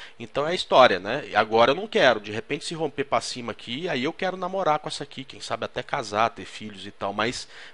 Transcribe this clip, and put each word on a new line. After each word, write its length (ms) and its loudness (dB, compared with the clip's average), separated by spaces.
Então 300 -4
é 40 -2
a 40 -2
história, 420 8
né? 380 -4
Agora 360 6
eu 40 4
não 120 -6
quero. 340 6
De 100 -10
repente 320 -6
se 100 -8
romper 300 -4
pra 160 0
cima 320 -8
aqui, 380 -8
aí 160 -2
eu 80 -2
quero 240 -4
namorar 420 -2
com 80 -10
essa 160 -8
aqui. 220 -14
Quem 160 -18
sabe 240 -6
até 180 -8
casar, 460 -2
ter 160 -14
filhos 420 -14
e 40 -14
tal. 200 -6
Mas 380 -4